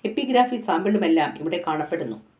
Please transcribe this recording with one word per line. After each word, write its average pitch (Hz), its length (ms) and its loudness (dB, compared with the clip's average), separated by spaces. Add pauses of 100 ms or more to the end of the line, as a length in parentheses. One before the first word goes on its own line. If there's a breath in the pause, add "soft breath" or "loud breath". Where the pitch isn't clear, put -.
എപ്പിഗ്രാഫി 247 580 2
സാമ്പിളുമെല്ലാം 170 640 2 (100)
ഇവിടെ 165 180 -4 (100)
കാണപ്പെടുന്നു. 147 500 -4 (220)